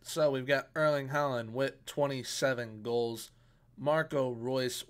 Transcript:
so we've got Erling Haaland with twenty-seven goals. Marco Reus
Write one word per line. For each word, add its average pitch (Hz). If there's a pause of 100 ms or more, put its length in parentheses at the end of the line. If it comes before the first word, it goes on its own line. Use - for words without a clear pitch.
so 156
we've 131
got 139
Erling 147
Haaland 131
with 131
twenty-seven 127
goals. 117 (460)
Marco 147
Reus 123